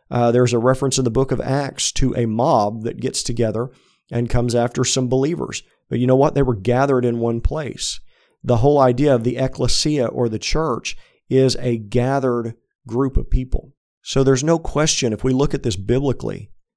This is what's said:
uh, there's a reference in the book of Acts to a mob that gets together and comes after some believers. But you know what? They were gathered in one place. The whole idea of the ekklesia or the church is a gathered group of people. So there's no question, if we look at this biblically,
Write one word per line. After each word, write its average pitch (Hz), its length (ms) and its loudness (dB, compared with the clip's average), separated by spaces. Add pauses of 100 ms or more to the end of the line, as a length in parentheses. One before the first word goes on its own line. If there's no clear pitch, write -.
(100)
uh, 120 220 2
there's 123 200 4
a 120 60 2
reference 127 400 2
in 131 60 0
the 120 60 0
book 127 200 0
of 131 100 -2
Acts 135 520 -4
to - 240 2
a 120 100 0
mob 113 560 0
that - 180 -8
gets - 220 -4
together 113 480 -2 (400)
and 120 180 -4
comes 120 260 0
after 120 300 0
some 127 240 -2
believers. 139 540 -4 (260)
But 123 120 -2
you 127 60 0
know 127 100 4
what? 143 180 4
They 139 80 4
were 127 140 0
gathered 123 480 2
in 120 160 0
one 117 200 -2
place. - 600 -4 (420)
The 120 160 2
whole 143 220 4
idea 131 340 4
of 117 80 0
the 120 140 -2
ekklesia 131 760 0
or 123 160 0
the 110 100 -4
church - 580 -2 (340)
is 131 300 4
a 120 180 -2
gathered 120 760 -2 (320)
group 131 300 0
of 120 140 -2
people. - 440 -2 (280)
So - 200 0
there's 135 220 4
no 165 140 2
question, 147 540 -2
if 104 120 -6
we 131 80 0
look 135 220 0
at 135 80 -4
this 104 140 -2
biblically, 110 720 -4 (260)